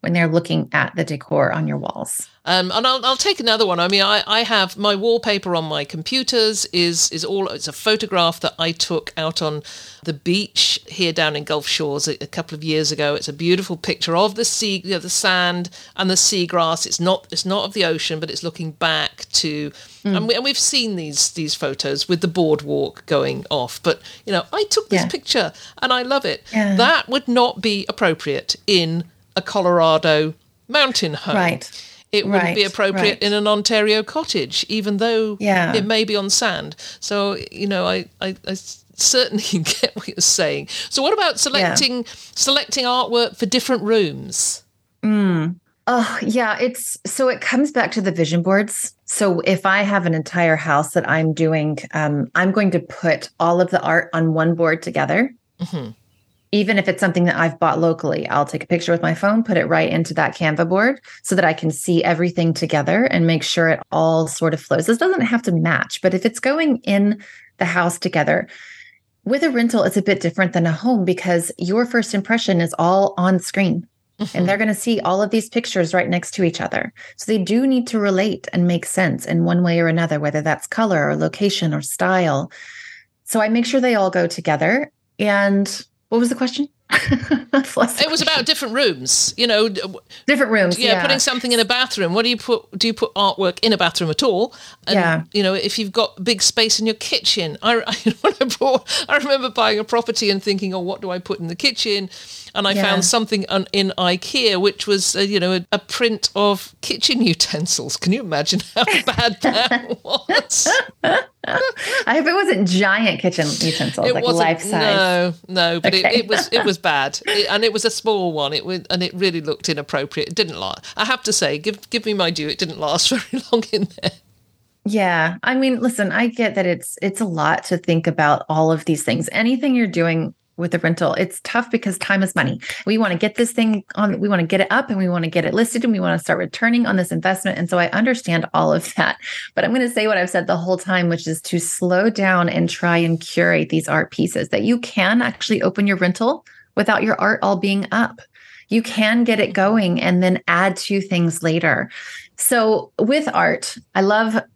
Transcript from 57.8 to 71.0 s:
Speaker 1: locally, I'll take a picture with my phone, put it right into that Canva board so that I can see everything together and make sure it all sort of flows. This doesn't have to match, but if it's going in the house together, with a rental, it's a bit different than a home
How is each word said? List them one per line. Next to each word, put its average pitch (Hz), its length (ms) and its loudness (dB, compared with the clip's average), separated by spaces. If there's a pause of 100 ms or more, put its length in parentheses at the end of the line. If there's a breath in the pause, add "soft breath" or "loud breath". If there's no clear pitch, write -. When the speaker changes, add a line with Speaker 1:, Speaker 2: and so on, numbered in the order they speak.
Speaker 1:
locally, 160 480 0
I'll 143 160 2
take 143 200 -6
a - 20 -18
picture 170 260 -2
with 170 100 0
my 165 120 0
phone, 214 300 2
put 214 120 0
it 156 120 2
right 160 220 2
into 160 240 0
that 156 220 0
Canva 165 320 0
board 214 320 2 (220 loud breath)
so - 140 -2
that 185 80 4
I 160 80 4
can 160 180 -2
see 165 320 0
everything 170 500 2
together 160 520 0
and 170 220 2
make 165 180 2
sure 165 240 2
it 160 120 2 (120)
all 160 340 2
sort 156 260 0
of 156 80 -4
flows. 160 260 0
This 233 120 2
doesn't 370 220 2
have 233 220 0
to 196 100 0
match, 160 500 0
but 180 100 4
if 185 140 -2
it's 220 140 -2
going 285 380 0
in 202 440 0 (360 loud breath)
the 185 80 0
house 170 320 0
together, 160 500 0 (760 loud breath)
with 262 180 0
a 320 80 2
rental, 233 340 2
it's 190 140 2
a 190 40 2
bit 196 180 2
different 175 340 0
than 170 120 4
a 165 60 2
home 208 320 2